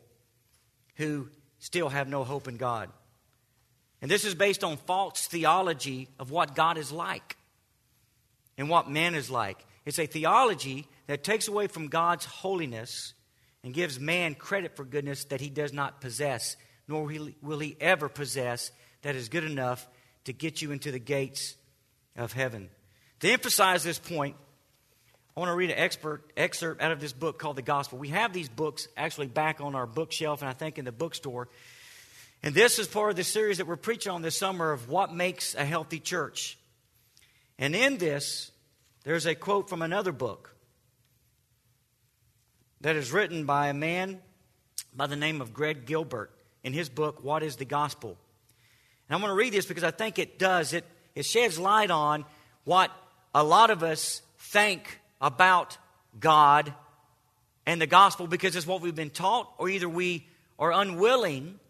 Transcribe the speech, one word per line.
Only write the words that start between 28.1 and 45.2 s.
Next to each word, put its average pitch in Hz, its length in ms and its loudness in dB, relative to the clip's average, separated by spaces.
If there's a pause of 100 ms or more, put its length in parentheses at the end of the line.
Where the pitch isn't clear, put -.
these 165 160 -6
books 147 480 -6
actually 147 300 -4
back 151 340 0
on 143 140 -6
our 123 120 -4
bookshelf 151 540 -4
and 139 80 -6
I 127 40 -4
think - 240 -10
in 143 60 -8
the 127 80 -8
bookstore. 123 560 -8 (960)
And 147 100 -2
this 226 260 6
is 196 80 -2
part 208 240 0
of 180 40 -2
the 175 80 -2
series 208 360 0
that 180 60 -4
we're 165 120 -6
preaching 214 340 -4
on 170 120 -6
this 160 140 -2
summer 175 360 0
of 120 160 -8
what 175 240 2
makes 180 420 -2
a 143 80 0
healthy 160 380 -4
church. - 560 -6 (1000)
And 143 160 -2
in 262 240 2
this, 147 540 -4 (520)
there's 160 220 -2
a 165 80 0
quote 196 360 -2
from 170 120 -6
another 180 300 -2
book 120 420 -8 (2250)
that 156 160 0
is 135 160 -4
written 170 320 0
by 143 220 2
a 143 60 -2
man 180 480 -4 (720)
by 135 140 -4
the 143 80 -6
name 151 240 -2